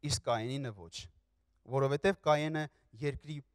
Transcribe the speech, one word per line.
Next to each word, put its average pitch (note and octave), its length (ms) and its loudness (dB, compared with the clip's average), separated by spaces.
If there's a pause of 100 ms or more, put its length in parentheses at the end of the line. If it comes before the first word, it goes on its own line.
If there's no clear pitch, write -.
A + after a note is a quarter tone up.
իսկ D3 240 -2
Կայենինը B2 480 -2
ոչ, E2+ 200 -16 (720)
որովհետև C#3 580 2
Կայենը D3+ 380 4 (340)
երկրի C#3+ 400 -6 (160)